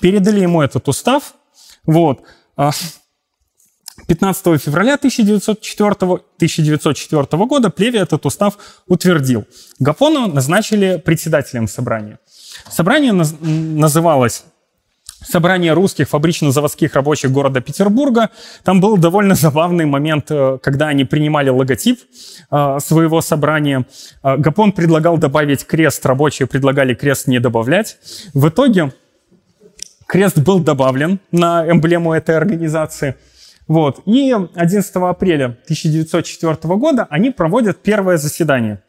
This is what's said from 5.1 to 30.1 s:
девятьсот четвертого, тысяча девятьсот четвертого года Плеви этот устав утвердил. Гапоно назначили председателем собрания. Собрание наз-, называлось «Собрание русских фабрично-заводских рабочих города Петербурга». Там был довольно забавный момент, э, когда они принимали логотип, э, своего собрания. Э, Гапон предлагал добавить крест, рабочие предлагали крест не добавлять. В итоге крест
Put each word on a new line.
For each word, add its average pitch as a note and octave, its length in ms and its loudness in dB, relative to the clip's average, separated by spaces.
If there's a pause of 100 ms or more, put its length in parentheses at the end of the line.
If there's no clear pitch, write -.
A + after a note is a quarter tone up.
девятьсот G#3 380 0
четвертого, G3+ 600 -2 (160)
тысяча E3 240 0
девятьсот D3+ 340 0
четвертого D#3 480 -2
года B3+ 260 0
Плеви A#3 280 -2
этот D#3+ 280 -2
устав G3+ 300 -2 (300)
утвердил. C#3+ 580 0 (340)
Гапоно B3+ 480 0
назначили F#3 760 0
председателем D3+ 640 -2
собрания. A2+ 500 -8 (520)
Собрание B3 420 2
наз-, D#3+ 280 0
называлось D#3 1040 0 (760)
«Собрание F3 520 0
русских E3 340 0
фабрично-заводских D3 840 -2
рабочих C#3 360 0
города C3+ 300 0
Петербурга». A3 720 0 (340)
Там F#3 160 2
был G#3 160 4
довольно F#3 380 4
забавный D#3+ 500 0
момент, D3 460 -2
э, C3+ 320 0
когда C#3 260 0
они C#3 160 2
принимали D3+ 460 0
логотип, C3 500 0 (500)
э, C#3+ 300 0
своего D#3+ 400 2
собрания. D3 640 0 (380)
Э, C3+ 160 0
Гапон F#3+ 340 2
предлагал E3 460 2
добавить D3 480 0
крест, D#3+ 400 0
рабочие C3+ 400 0
предлагали C3+ 480 0
крест C3+ 320 -2
не B2+ 120 2
добавлять. B2 600 -2 (340)
В C#3 160 2
итоге F#3 460 2 (1120)
крест F#3 320 0